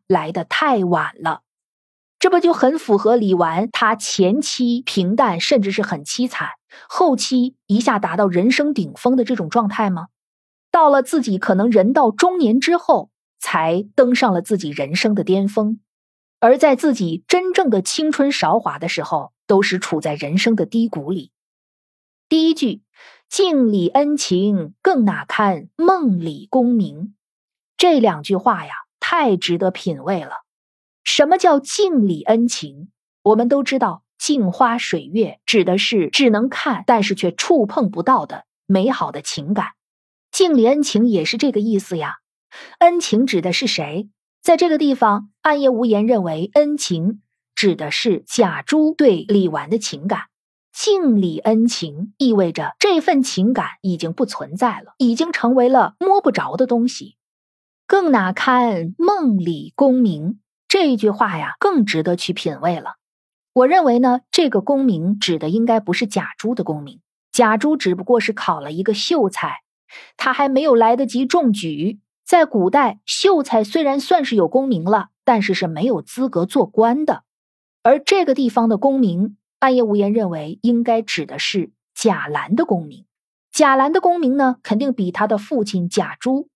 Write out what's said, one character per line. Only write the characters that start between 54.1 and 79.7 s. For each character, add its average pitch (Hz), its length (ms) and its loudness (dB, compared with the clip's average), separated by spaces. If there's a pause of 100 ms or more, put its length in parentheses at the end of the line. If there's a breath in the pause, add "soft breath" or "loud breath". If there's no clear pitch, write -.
不 254 120 -4
存 151 320 -8
在 214 240 -2
了， - 180 -20
已 240 160 2
经 320 180 -2
成 240 220 0
为 247 140 4
了 254 300 2
摸 381 220 2
不 285 100 2
着 - 260 -4
的 262 100 0
东 240 200 0
西。 - 300 -10 (720)
“更 359 240 2
那 190 200 2
堪 214 680 0
梦 330 400 0
里 165 360 -6
功 269 200 4
名”， 202 460 -2 (280)
这 320 280 2
句 208 140 2
话 202 280 -2
呀， - 200 -8
更 339 260 2
值 160 180 -2
得 175 120 0
去 - 180 -6
品 - 280 -8
味 165 180 -2
了。 - 180 -14 (580)
我 254 120 4
认 349 180 4
为 240 160 2
呢， 254 200 2 (100)
这 311 200 2
个 202 100 0
功 269 240 0
名 196 340 0
指 165 200 -2
的 156 100 -6
应 220 160 0
该 226 160 2
不 196 120 -4
是 220 140 -4
贾 - 300 -6
珠 233 180 -4
的 202 80 -4
功 151 200 -6
名， - 180 -20 (320)
贾 226 240 2
珠 294 200 0
只 180 180 -2
不 185 100 -8
过 240 160 2
是 220 120 -4
考 165 280 -4
了 143 100 -12
一 165 120 -6
个 214 100 0
秀 214 380 0
才， - 320 -8 (540 loud breath)
他 262 160 -2
还 277 160 0
没 269 120 2
有 294 140 4
来 226 200 4
得 254 120 0
及 247 180 -2
中 269 280 2
举。 170 480 -6 (260)
在 339 180 4
古 190 240 0
代， 247 380 0
秀 359 380 0
才 220 180 0
虽 294 220 -2
然 277 160 -2
算 311 240 0
是 240 100 -4
有 175 140 2
功 269 180 0
名 190 160 -2
了， 196 280 0 (140)
但 233 160 2
是 202 140 0
是 180 140 -4
没 160 160 -6
有 226 180 0
资 254 260 -4
格 175 160 -2
做 214 220 0
官 240 400 0
的。 - 160 -2 (600)
而 277 160 4
这 370 240 2
个 262 100 2
地 262 140 0
方 226 200 2
的 220 80 2
功 269 220 2
名， 202 380 0 (240)
暗 262 160 2